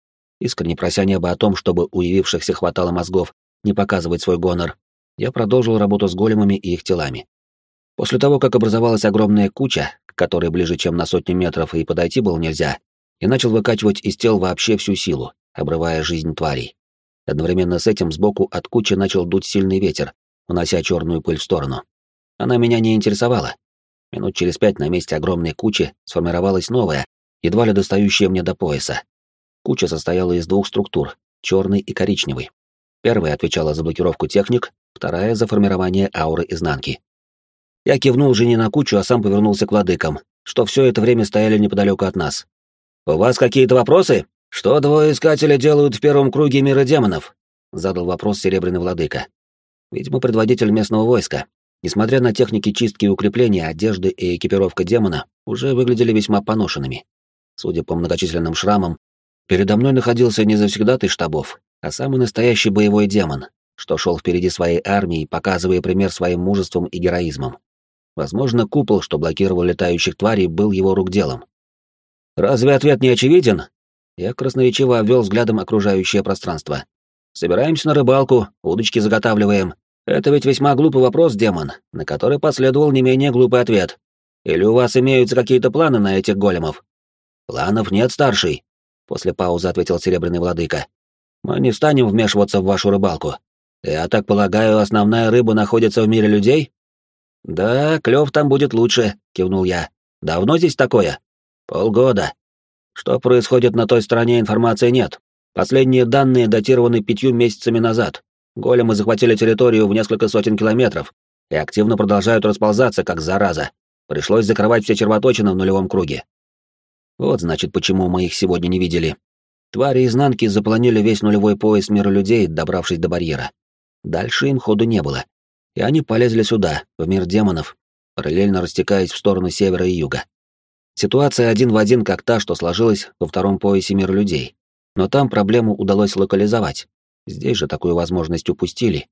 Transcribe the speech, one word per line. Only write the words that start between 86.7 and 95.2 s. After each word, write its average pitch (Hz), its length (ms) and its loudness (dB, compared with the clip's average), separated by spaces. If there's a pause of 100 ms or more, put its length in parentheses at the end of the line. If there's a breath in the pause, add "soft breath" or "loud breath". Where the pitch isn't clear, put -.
"Планов 131 400 -2
нет, 113 220 0
старший", — 107 500 0 (440)
после - 260 -4
паузы 87 340 -2
ответил 87 320 0
серебряный 87 400 -2
владыка. 82 480 -4 (560)
"Мы 135 160 -4
не 131 140 2
станем 147 340 2
вмешиваться 104 540 2
в 92 40 -2
вашу 98 240 0
рыбалку. 95 460 -2 (480)
Я 80 240 -4
так 104 180 0
полагаю, 104 520 2
основная 107 520 2